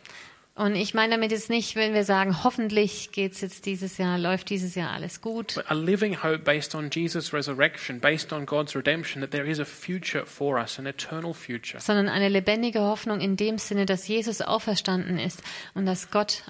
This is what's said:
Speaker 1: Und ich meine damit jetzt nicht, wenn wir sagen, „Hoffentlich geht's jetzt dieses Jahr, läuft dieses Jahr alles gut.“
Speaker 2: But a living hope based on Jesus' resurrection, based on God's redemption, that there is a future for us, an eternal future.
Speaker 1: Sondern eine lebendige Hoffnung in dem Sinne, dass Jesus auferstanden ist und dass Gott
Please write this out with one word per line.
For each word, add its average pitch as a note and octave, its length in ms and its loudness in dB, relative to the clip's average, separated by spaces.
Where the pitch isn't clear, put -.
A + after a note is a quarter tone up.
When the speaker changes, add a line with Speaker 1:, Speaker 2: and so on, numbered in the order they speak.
Speaker 1:
Und G#3 200 2
ich - 180 0
meine A3 200 4
damit A3 180 2
jetzt A3 180 -2
nicht, A#3 280 0
wenn A3 160 2
wir G#3 100 6
sagen, F#3+ 400 4
„Hoffentlich G#3+ 720 2
geht's F#3+ 260 -2
jetzt - 260 -8
dieses F#3+ 320 -6
Jahr, F3+ 200 2
läuft F3+ 320 0
dieses F3+ 260 -2
Jahr E3+ 160 -2
alles - 300 -8
gut.“ A3+ 340 -6
Speaker 2:
But - 160 -4
a - 20 2
living F#3 480 2
hope D#3+ 180 2
based D3+ 360 0
on D3+ 160 -2
Jesus' E3 400 -2
resurrection, C#3 680 0
based D#3 320 2
on D3 120 -4
God's D3 300 0
redemption, D3 460 0
that C3+ 100 -6
there C#3+ 140 -2
is D3+ 160 -2
a - 20 0
future - 600 -6
for C#3+ 340 -2
us, A#2 180 -4
an C3+ 80 -8
eternal D#3+ 480 -6
future. - 460 -8
Speaker 1:
Sondern G3+ 300 4
eine G3 180 4
lebendige G#3+ 540 2
Hoffnung G#3 400 0
in F#3+ 160 2
dem G#3+ 200 0
Sinne, G3+ 280 0
dass F#3+ 240 0
Jesus A3 320 0
auferstanden F#3 760 0
ist D#3 240 -4
und F#3+ 100 0
dass F#3 260 -2
Gott G#3 380 2